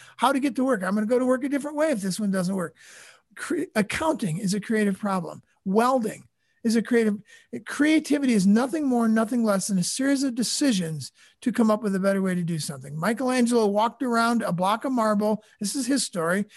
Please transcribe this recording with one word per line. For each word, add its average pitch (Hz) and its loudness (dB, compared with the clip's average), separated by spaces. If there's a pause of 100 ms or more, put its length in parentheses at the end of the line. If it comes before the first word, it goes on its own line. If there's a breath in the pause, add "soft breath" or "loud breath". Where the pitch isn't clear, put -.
(180 loud breath)
How 269 2
to 269 0
get 247 -2
to 262 0
work? 240 0
I'm 190 -2
gonna 214 0
go 247 2
to 254 0
work 254 0
a 277 -4
different 285 -4
way 311 2
if 220 -2
this 190 -4
one 208 -2
doesn't 190 0
work. 175 -6 (600 loud breath)
Cre-, - -6
accounting 214 -2
is 196 -2
a 208 -2
creative 208 0
problem. 180 -4 (220)
Welding 220 0 (380)
is 226 2
a 226 2
creative, 220 2 (480 soft breath)
creativity 294 2
is 190 4
nothing 254 2
more, 233 2
nothing 226 2
less 196 0
than 196 0
a 180 2
series 269 0
of 262 -2
decisions 185 -2 (300 soft breath)
to 240 0
come 220 2
up 214 0
with 202 -2
a 196 -2
better 196 2
way 185 0
to 180 -2
do 170 -2
something. 143 -10
Michelangelo 240 2
walked 208 0
around 233 2
a 180 -4
block 190 0
of 269 -2
marble. 214 2 (160 soft breath)
This 208 -6
is 269 -2
his 262 0
story. 180 -2 (120 loud breath)